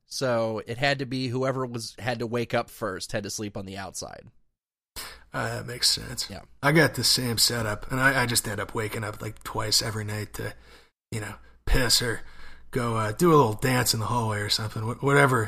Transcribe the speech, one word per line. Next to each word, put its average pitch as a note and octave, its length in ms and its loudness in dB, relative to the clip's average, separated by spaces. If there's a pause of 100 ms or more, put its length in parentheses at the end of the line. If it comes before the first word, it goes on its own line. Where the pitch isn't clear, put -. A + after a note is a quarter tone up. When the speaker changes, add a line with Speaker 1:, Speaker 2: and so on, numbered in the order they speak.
Speaker 1:
so A2+ 600 0
it A2 120 -6
had C#3 220 2
to C3+ 60 -2
be B2+ 220 -4
whoever C3 380 0
was, A#2+ 320 -8
had A#2 220 -4
to A#2+ 60 -2
wake A#2 280 -2
up A#2 160 0
first F#2+ 420 -6
had G#2+ 120 -2
to G2 60 -6
sleep G#2 260 -8
on G2 100 -10
the F#2+ 100 -12
outside. F2 520 -12 (1040)
Speaker 2:
Uh, B2 160 -4 (100)
that G2+ 80 -10
makes A#2+ 220 -2
sense. - 400 -2
Speaker 1:
Yeah. F#2+ 120 -12 (220)
Speaker 2:
I C#3+ 100 6
got D3+ 220 6
the A#2+ 100 -2
same A#2+ 340 2
setup, G#2+ 540 0
and B2+ 80 0
I, C3+ 220 4
I A#2+ 40 2
just A#2 220 0
end G2+ 120 -4
up F#2+ 140 -6
waking A2 300 -4
up, G#2 180 -8
like, A2 220 -10
twice A2 360 0
every A2 240 -4
night G#2 300 -6
to, - 200 -8 (580)
you G#2+ 80 -6
know, G#2 140 -10 (320)
piss - 360 4
or A#2 200 -2 (500)
go, A#2+ 240 0
uh, G#2+ 160 0
do E3+ 180 4
a D#3+ 60 8
little A#2 180 6
dance B2 400 2
in A2 60 -2
the G#2 60 -4
hallway A2 340 0
or G#2 80 -4
something, G#2+ 340 -2
wh-, A#2 200 -4
whatever C3+ 460 6